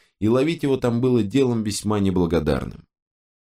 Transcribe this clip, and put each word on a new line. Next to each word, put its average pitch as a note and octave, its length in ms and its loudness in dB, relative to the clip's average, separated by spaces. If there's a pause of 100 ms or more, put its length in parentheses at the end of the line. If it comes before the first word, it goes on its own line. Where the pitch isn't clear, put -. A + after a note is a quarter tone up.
(180)
и G2+ 80 -2
ловить C3+ 380 0
его C3+ 120 2
там A#2+ 240 0
было B2 220 2
делом A#2 400 0
весьма G#2 380 -2
неблагодарным. D#2+ 880 -2 (520)